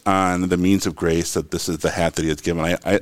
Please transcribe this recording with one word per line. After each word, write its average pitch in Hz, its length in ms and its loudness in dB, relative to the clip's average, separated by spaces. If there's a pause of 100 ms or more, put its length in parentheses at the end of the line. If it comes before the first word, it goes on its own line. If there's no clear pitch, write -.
on 92 440 2
the 90 80 2
means 92 260 4
of 90 100 -2
grace 82 380 0
that 76 180 -4
this 87 200 -4
is 82 80 -2
the 82 120 -2
hat 85 260 -2
that 82 60 -2
he 80 60 0
has 76 140 -4
given. 85 200 -2
I, 85 220 0
I, 98 180 2